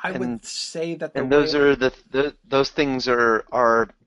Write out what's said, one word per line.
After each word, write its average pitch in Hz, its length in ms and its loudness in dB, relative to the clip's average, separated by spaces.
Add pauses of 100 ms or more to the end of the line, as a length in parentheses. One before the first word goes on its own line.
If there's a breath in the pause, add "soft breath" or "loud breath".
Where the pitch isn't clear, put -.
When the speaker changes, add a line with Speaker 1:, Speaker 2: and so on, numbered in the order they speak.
Speaker 1:
I 175 60 -6
Speaker 2:
And, 147 100 -8
Speaker 1:
would 120 260 -6
say 165 500 -8
that 160 180 -10
the 135 80 -4
Speaker 2:
and 127 100 -6
those 147 220 4
Speaker 1:
way 147 80 0
Speaker 2:
are 143 160 4
the, 127 160 0 (180)
the, 139 240 -2 (100)
those 135 240 0
things 131 380 -2
are, 117 460 2
are, 113 360 2 (180)